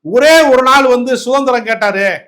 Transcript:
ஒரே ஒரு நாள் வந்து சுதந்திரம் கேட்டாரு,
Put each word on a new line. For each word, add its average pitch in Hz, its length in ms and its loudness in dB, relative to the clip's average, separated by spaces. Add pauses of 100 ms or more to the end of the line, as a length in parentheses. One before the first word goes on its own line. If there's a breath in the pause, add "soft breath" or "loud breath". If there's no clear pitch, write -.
ஒரே 294 480 2
ஒரு 254 140 2
நாள் 269 240 2
வந்து 247 300 -2
சுதந்திரம் 247 460 -2
கேட்டாரு, 202 640 -4